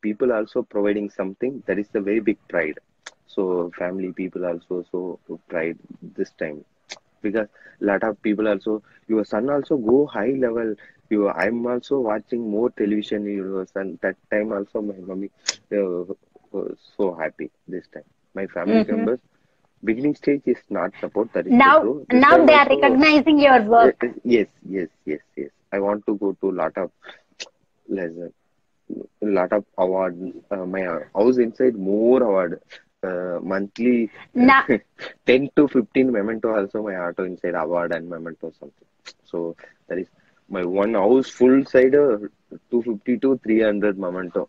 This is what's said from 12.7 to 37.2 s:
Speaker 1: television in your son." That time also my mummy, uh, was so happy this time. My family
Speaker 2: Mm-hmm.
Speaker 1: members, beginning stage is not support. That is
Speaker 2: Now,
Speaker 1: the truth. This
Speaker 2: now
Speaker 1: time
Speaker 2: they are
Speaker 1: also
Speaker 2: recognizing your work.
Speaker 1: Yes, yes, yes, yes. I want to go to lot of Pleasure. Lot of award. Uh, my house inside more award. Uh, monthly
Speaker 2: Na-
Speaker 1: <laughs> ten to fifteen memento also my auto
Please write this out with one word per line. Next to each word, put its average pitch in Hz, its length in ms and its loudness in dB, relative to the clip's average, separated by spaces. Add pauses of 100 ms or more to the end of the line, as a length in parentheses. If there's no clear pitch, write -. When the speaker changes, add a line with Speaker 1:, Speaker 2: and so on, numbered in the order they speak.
Speaker 1:
television 104 560 -4
in 101 100 -6
your 95 280 -6
son." 95 360 -10
That 95 140 -4 (160)
time 107 200 -2
also 104 300 -6
my 101 160 -10 (140)
mummy, 98 200 -10 (400)
uh, 90 320 -2 (480)
was 95 260 -10 (200)
so 95 180 -2
happy 80 340 -10 (180)
this 90 200 -12
time. - 220 -20 (240)
My 98 140 -8
family 214 380 0
Speaker 2:
Mm-hmm. 220 80 -6
Speaker 1:
members, 220 260 -2 (640)
beginning 131 320 -2
stage - 300 -2
is - 240 -2
not 92 300 -4
support. 104 340 -4
That 87 140 -4
is 254 100 4
Speaker 2:
Now, 269 80 4
Speaker 1:
the 277 60 4 (100)
truth. 139 280 -4
This 254 160 4
Speaker 2:
now 330 120 8
Speaker 1:
time 330 80 8
Speaker 2:
they 302 80 8
are 285 140 6
Speaker 1:
also - 20 -4
Speaker 2:
recognizing 285 680 4
your 269 240 8
work. 233 400 6 (200)
Speaker 1:
Yes, 117 240 2 (200)
yes, 92 200 -4 (180)
yes, 76 140 -6 (160)
yes. 71 140 -10 (220)
I 98 80 -2
want 104 280 -2
to 110 100 -2
go 98 240 -2
to 95 100 0
lot 82 260 -4
of 92 140 -6 (1000)
Pleasure. 85 400 -6 (920)
Lot 95 320 0
of 101 120 0 (120)
award. 92 380 -2 (360)
Uh, 95 140 -6
my 95 180 -6 (320)
house 120 220 4
inside 120 380 2
more 107 480 2
award. 95 380 0 (420)
Uh, 90 380 -6
monthly 107 680 -2 (240)
Speaker 2:
Na- 262 300 6 (320)
Speaker 1:
<laughs> - 300 -16
ten 131 300 4
to 147 120 6
fifteen 131 440 2
memento 110 440 -2
also 104 280 -4
my 101 120 -6
auto 87 300 -6